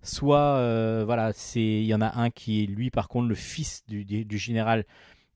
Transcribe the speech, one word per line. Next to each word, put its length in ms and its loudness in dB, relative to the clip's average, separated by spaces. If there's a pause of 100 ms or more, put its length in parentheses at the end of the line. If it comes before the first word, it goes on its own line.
soit, 540 2
euh, 500 2
voilà, 260 0
c'est, 300 -4
il 240 2
y 80 2
en 80 2
a 160 -2
un 120 2
qui 340 -2
est, 20 -2
lui, 240 -4
par 180 -2
contre, 200 0
le 80 0
fils 500 -8
du, 180 -8
du, 200 -4
du 140 -6
général 460 0 (520)